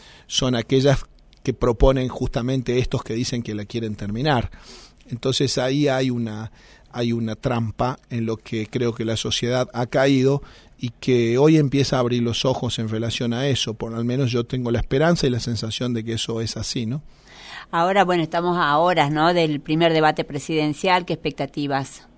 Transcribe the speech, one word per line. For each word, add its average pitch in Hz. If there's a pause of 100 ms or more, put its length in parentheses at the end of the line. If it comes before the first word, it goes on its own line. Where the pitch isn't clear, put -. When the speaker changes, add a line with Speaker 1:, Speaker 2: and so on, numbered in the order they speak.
(260)
Speaker 1:
son 127
aquellas 131 (420)
que 127
proponen 127
justamente 123
estos -
que -
dicen 120
que 107
la 104
quieren 110
terminar. 113 (600)
Entonces 131
ahí 139
hay 131
una, 110 (400)
hay 120
una 113
trampa 120 (100)
en 113
lo 110
que 110
creo 120
que 113
la 113
sociedad 123
ha 120
caído 139 (380)
y 120 (100)
que 120
hoy 156
empieza 139
a -
abrir 120
los 117
ojos 127
en 113
relación 113
a 131
eso. 120
Por 113
al 117
menos 123
yo 120
tengo 123
la 117
esperanza 156
y 127
la 120
sensación 117
de 113
que 113
eso 113
es 110
así, 113
¿no? 135 (680)
Speaker 2:
Ahora, 185
bueno, 175
estamos 175
a 147
horas, 165
¿no?, 156
del 156
primer 165
debate 156
presidencial. 156
¿Qué 175
expectativas 143 (100)